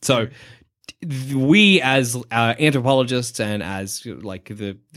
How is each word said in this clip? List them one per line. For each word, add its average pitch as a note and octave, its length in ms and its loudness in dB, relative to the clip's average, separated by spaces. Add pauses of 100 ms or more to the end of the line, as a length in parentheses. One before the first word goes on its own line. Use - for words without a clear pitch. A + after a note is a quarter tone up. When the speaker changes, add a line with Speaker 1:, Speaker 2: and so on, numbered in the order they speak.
Speaker 1:
So A#2+ 240 0
Speaker 2:
Mm. - 40 -8 (800)
Speaker 1:
th-, C3+ 240 -6
we F3+ 480 6
as, C3 340 0 (140)
uh, A#2 280 2
anthropologists C3 840 0
and G#2 220 -4
as, F#2+ 440 -8
like, F#2+ 400 -12
the G#2 320 -10 (180)